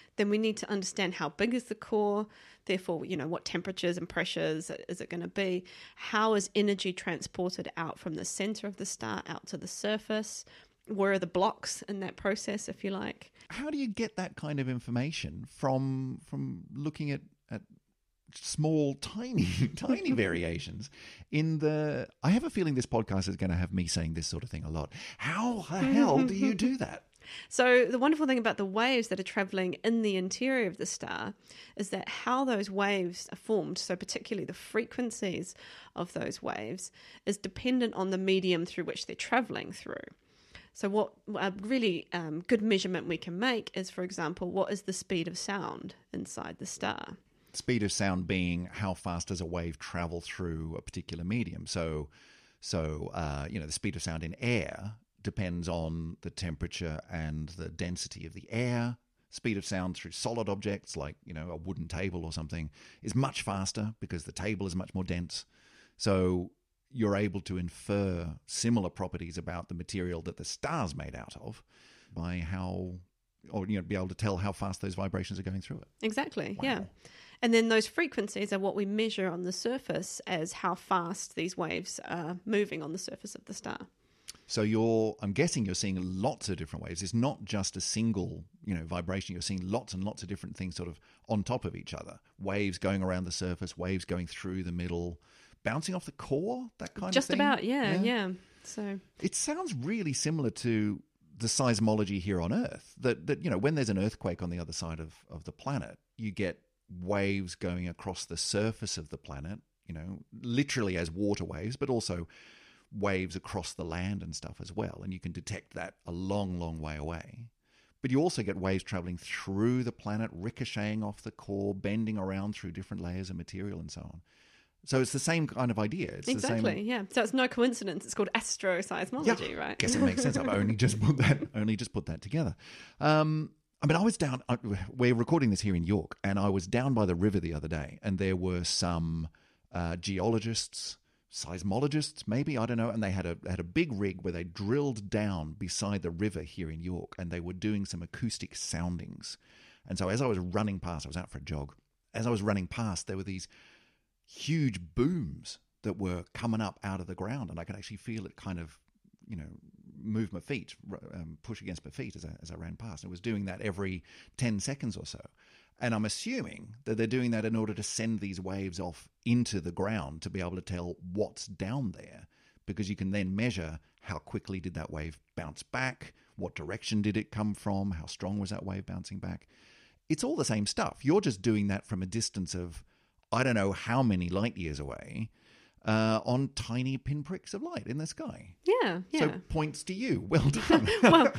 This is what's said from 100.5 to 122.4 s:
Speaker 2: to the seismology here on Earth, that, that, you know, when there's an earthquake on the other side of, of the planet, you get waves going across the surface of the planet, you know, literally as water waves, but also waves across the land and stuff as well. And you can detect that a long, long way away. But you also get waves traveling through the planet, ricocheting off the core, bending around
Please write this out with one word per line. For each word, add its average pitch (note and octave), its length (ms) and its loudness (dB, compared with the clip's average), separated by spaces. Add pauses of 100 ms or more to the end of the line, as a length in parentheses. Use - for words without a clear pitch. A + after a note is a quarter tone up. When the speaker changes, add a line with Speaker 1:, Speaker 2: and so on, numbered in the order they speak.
Speaker 2:
to G#2+ 520 2 (340)
the A#2 100 0
seismology G#2+ 720 4
here F#2 220 2
on F2 100 0
Earth, - 480 -4
that, G2 280 2
that, - 160 0
you F3 80 0
know, F#2 80 4
when D3 160 4
there's B2+ 140 2
an G2 100 2
earthquake F#2+ 420 0
on F2+ 80 -2
the F2 100 -4
other E2 140 -6
side E2 260 -4
of, D#2+ 140 -10 (160)
of D#2+ 140 -12
the - 80 -8
planet, B2+ 480 -4 (160)
you A2 160 -4
get F2+ 300 -2 (400)
waves G2 520 2
going F2+ 360 -2
across F2 340 -6
the F2 140 -6
surface G#2+ 600 0
of D#2+ 120 -10
the - 80 -8
planet, D#2 420 -10 (260)
you E2+ 80 -10
know, E2+ 260 -8 (220)
literally A#2+ 540 2
as E2+ 160 0
water G2+ 320 0
waves, F2 320 -4
but C3+ 140 -2
also F#2 380 0 (680)
waves F#2+ 380 0
across - 380 -6
the E2 100 -8
land F2 400 -2
and E2 100 -8
stuff - 280 -10
as G2+ 100 -12
well. F#2+ 320 -4
And F#2+ 100 -6
you F#2 60 -6
can E2+ 140 -6
detect - 400 -10
that E2+ 220 -8 (100)
a F2 60 -10
long, F#2+ 460 -2
long D#2+ 220 -4
way D#2 160 -4
away. E2 540 -8 (520)
But C3+ 100 -2
you C3+ 100 6
also E3+ 200 2
get G2 140 -2
waves F#2+ 280 2
traveling F2+ 340 -4
through A#2 640 2
the A#2 80 -2
planet, G#2+ 420 -4
ricocheting G#2+ 680 -4
off G#2 180 -6
the G#2+ 100 -10
core, G2+ 440 -2
bending G#2+ 420 0
around G2 380 -2